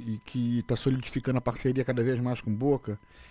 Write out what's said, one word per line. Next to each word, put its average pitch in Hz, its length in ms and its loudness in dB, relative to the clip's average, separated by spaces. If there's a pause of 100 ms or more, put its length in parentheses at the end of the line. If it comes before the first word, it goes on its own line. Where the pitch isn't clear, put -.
e 110 200 -4
que 120 380 0
tá 123 120 0
solidificando 131 640 0
a 120 40 0
parceria 127 440 0
cada 123 180 2
vez 123 160 2
mais 123 220 -2
com - 80 -4
o 107 40 2
Boca, 123 460 0 (320)